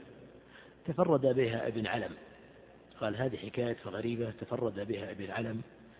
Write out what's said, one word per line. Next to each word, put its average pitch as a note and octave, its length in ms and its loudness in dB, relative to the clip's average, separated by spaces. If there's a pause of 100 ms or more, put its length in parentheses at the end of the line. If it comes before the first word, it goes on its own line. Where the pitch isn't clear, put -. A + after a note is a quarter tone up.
(880)
تفرد D#3 400 6
بها B2 420 4
ابن A2+ 180 0
علم." F#2+ 240 0 (920)
قال: G#2+ 160 0
"هذه B2 200 0
حكاية A#2 400 -2 (100)
غريبة A2+ 440 -2
تفرد A2 580 -2
بها G2+ 220 -2
ابن F#2+ 200 -8
علم." A2+ 320 -4 (380)